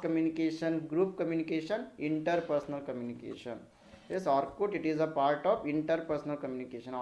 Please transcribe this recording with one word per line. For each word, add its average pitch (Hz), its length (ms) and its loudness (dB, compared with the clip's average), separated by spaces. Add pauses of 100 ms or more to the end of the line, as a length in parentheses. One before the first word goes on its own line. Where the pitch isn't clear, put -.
communication, 160 680 2 (220)
group 190 180 4 (100)
communication, 165 600 0 (280)
interpersonal 156 800 0
communication. 120 680 -8 (560)
Yes, 185 100 -2 (140)
Orkut, 190 420 0
it 143 140 -4
is 151 140 0
a 156 120 -4
part 143 320 4
of 226 80 4 (140)
interpersonal 151 720 0
communication. 127 560 -8